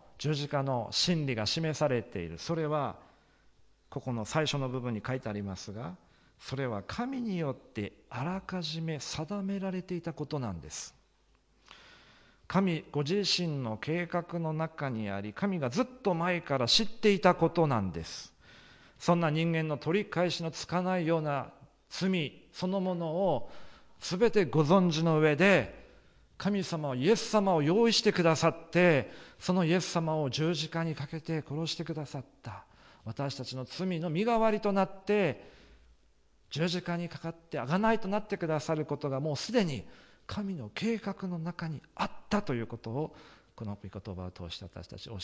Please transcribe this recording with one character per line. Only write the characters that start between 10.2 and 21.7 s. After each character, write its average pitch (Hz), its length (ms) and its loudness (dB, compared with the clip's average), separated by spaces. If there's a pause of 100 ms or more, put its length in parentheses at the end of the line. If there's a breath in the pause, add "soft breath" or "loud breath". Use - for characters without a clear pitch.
と 147 140 -4
な 117 120 -4
ん 85 80 -6
で 71 100 -12
す。 - 240 -12 (1500 loud breath)
神 175 440 2
ご 147 100 0
自 151 140 0
身 175 480 0
の 110 140 -4
計 165 320 -2
画 175 300 -4
の 160 140 -2
中 156 360 -4
に 110 200 -2
あ 98 100 -2
り、 101 140 -6
神 190 260 -2
が 131 100 0
ず 170 140 0
っ - 20 -10
と - 280 -2
前 170 280 0
か 139 160 0
ら 120 100 2
知 - 160 4
っ 208 40 2
て - 240 4
い 196 80 4
た 180 140 8
こ 165 160 4
と 165 180 4
な 127 120 2
ん 95 120 0
で 80 120 -6
す。 - 300 -14 (680 loud breath)
そ 175 160 2
ん 175 40 2
な 165 100 2
人 160 220 2
間 160 160 0
の 151 100 -2
取 185 260 0
り - 20 -16
返 180 240 0
し 170 140 -4
の 160 80 -4
つ - 160 -10
か 180 140 0
な 185 160 0
い 165 100 0
よ 165 120 4
う - 20 -2
な 143 260 -2 (420)